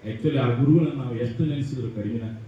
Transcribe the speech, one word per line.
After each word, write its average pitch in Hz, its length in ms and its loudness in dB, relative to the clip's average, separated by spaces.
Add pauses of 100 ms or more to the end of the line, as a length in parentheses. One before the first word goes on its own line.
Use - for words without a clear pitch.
(100)
Actually - 280 0
ಆ 120 160 2
ಗುರುಗಳನ್ನ 143 480 4
ನಾವು 120 140 -6
ಎಷ್ಟು 120 280 -2
ನೆನೆಸಿದ್ರು 131 460 -4
ಕಡಿಮೆನ. 110 460 -6 (120)